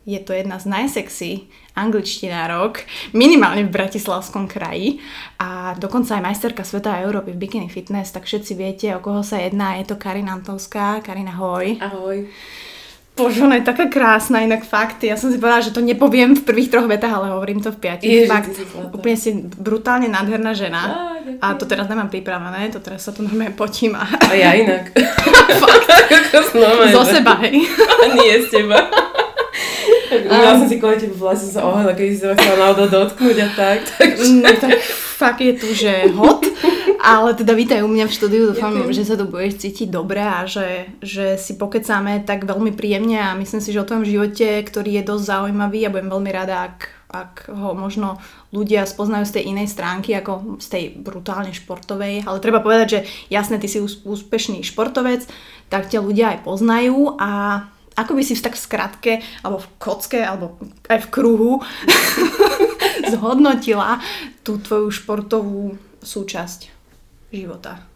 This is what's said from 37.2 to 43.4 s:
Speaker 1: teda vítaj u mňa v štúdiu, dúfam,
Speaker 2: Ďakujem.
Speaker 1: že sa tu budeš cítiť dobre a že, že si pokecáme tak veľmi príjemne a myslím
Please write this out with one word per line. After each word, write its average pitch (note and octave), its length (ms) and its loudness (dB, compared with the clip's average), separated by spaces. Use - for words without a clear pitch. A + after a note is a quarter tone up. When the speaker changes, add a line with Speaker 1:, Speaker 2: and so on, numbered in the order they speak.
Speaker 1:
teda A3+ 240 2
vítaj A#3 240 2
u G#3+ 80 0
mňa A3 180 2
v G#3 60 -4
štúdiu, G#3+ 340 2
dúfam, G#3+ 300 -2
Speaker 2:
Ďakujem. - 160 -2
Speaker 1:
že G#3 120 -2
sa G#3+ 120 -2
tu G3 100 -4
budeš F#3 320 -4
cítiť G3 300 -8
dobre F#3 320 -4
a F#3+ 260 -2
že, F#3+ 220 -6
že G3 360 -4
si F#3+ 200 -10
pokecáme G3+ 680 -2
tak G3+ 220 -6
veľmi G3+ 280 -4
príjemne G#3+ 460 -2
a G3 160 -4
myslím G3 240 -8